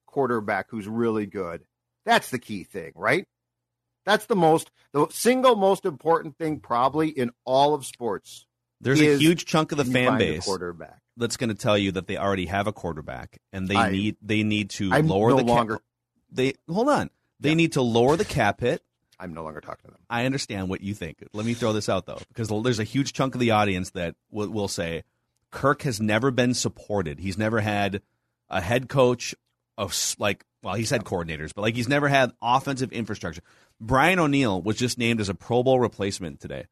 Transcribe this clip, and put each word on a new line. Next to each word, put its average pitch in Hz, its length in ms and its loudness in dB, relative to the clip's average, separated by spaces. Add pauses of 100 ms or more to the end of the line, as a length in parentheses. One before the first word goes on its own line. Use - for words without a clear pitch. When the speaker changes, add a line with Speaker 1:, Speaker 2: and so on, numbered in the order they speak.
Speaker 1:
quarterback 110 640 0
who's 104 180 -10
really 110 380 0
good. 87 380 -8 (420)
That's 220 240 2
the 127 100 -4
key - 240 -10
thing, 80 320 -14
right? 117 300 0 (800)
That's 202 200 2
the 233 100 0
most, 160 340 4 (220)
the 147 200 2
single 254 440 4
most 190 300 2
important 160 520 -2
thing 156 220 -4
probably 135 500 0
in 127 220 -2 (140)
all 139 280 4
of 135 120 -4
sports. - 600 -8 (360)
Speaker 2:
There's 139 180 2
a 151 60 8
Speaker 1:
is 143 160 6
Speaker 2:
huge 165 240 4
chunk 156 260 0
of 151 60 -4
the 139 80 2
Speaker 1:
you 127 80 -2
Speaker 2:
fan 123 140 4
Speaker 1:
find 110 140 4
a 92 120 2
Speaker 2:
base 85 120 -6
Speaker 1:
quarterback. 85 540 -8 (160)
Speaker 2:
that's 117 220 -4
gonna 113 160 -2
tell 104 240 2
you 98 160 0
that 90 140 -6
they 98 100 -6
already 95 300 -2
have 101 200 -2
a 107 60 -2
quarterback, 73 640 -12 (140)
and 95 140 -6
they 101 100 0
Speaker 1:
I, 110 140 2
Speaker 2:
need, 101 300 -2
they 107 220 0
need 107 280 -2
to 98 200 -2
Speaker 1:
I'm 92 160 4
Speaker 2:
lower 101 220 4
Speaker 1:
no 131 80 4
Speaker 2:
the 127 60 4
cap. 117 40 -2
Speaker 1:
longer 117 320 2 (520)
Speaker 2:
They, 127 240 -2 (140)
hold 220 200 0
on. 214 200 0 (300)
They 147 100 0
Speaker 1:
Yeah. 160 60 4
Speaker 2:
need 165 180 4
to 139 80 2
lower 123 360 4
the 208 80 0
cap 107 340 0
hit. 123 240 -2 (360)
Speaker 1:
I'm 90 140 -12
no 82 100 -10
longer 76 180 -12
talking - 240 -16
to - 60 -20
them. - 180 -20
Speaker 2:
I 120 160 -2
understand 117 420 -4
what 95 140 -4
you 101 120 -6
think. 87 380 -12
Let 107 140 -6
me 117 80 0
throw 113 180 0
this 107 160 -2
out, 95 180 -2
though, - 220 -12
because 110 220 -8 (140)
there's 120 160 2
a 107 40 -2
huge 131 300 -2
chunk 135 220 -2
of 127 40 -4
the 120 120 2
audience 101 400 2
that 85 240 -6 (160)
will, 104 180 -6
will 101 180 -4
say, 82 360 -6 (480)
"Kirk 143 320 0
has 113 180 -4
never 110 280 2
been 123 240 2
supported. 92 640 -4
He's 92 180 -6
never 110 240 0
had 101 400 -2 (480)
a - 100 -2
head 117 300 -2
coach 123 440 2 (440)
of 98 140 -4
s-," - 280 -4
like, 104 240 -2 (180)
well, 95 120 -6
he's 110 160 -2
had 123 160 0
coordinators, 82 480 -6
but, 101 80 -12
like, 117 140 0
he's 120 120 -4
never 143 220 2
had 135 220 4 (100)
offensive 131 500 0
infrastructure. 98 500 -8 (380)
Brian 135 400 2
O'Neill 139 420 2
was 107 160 -2
just 123 200 -2
named 117 240 0
as 95 80 -4
a 95 60 -4
Pro 123 280 0
Bowl 127 160 4
replacement 98 600 -4
today. 71 320 -12